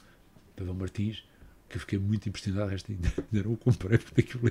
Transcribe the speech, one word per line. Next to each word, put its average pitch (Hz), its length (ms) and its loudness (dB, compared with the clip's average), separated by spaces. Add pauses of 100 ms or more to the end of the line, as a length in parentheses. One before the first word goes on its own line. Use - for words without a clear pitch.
(560)
Pavão 92 180 -6
Martins, 101 500 -4 (440)
que - 80 -10
eu 92 40 -4
fiquei - 180 -2
muito 101 300 0
impressionado, 98 440 -2
esta 98 200 -8
ainda, 87 160 0
<laughs> - 240 -2
ainda 101 160 2
não 117 60 0
o - 20 -2
comprei, 110 420 4
porque - 240 2
tenho - 160 -6
que 117 120 -2